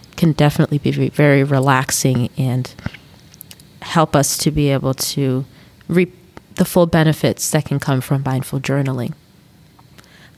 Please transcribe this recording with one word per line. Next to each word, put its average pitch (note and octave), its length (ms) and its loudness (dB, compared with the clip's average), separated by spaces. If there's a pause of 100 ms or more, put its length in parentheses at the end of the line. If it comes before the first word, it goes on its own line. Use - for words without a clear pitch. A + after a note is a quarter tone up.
(160)
can E3 140 2
definitely D3 480 2
be C#3 140 -2
ve-, C#3 160 0
very C#3+ 340 4
relaxing C3+ 960 0
and B2+ 340 -2 (1120)
help - 320 0
us C#3+ 240 0
to D3+ 140 -2
be D3 180 0
able C3 240 0
to C3 500 -2 (440)
reap F3 280 0 (380)
the F3+ 100 0
full F3 220 2
benefits D#3 640 0
that D3+ 140 0
can C#3 160 -4
come C3+ 200 -2
from C#3 240 -2
mindful C3 360 -4
journaling. C3+ 520 -4 (1300)